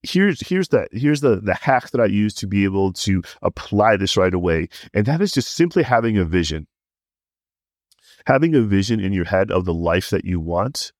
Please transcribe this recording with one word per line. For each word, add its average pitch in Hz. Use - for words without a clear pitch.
here's, 190
here's 185
the, 120
here's 143
the, 113
the 101
hack -
that 123
I 117
use 104
to -
be 98
able 98
to 92
apply 104
this 95
right 92
away. 87
And 104
that 151
is 202
just -
simply 170
having 113
a 90
vision. 78
Having 151
a 139
vision 104
in 98
your 92
head 98
of 90
the 87
life 85
that -
you 90
want. 85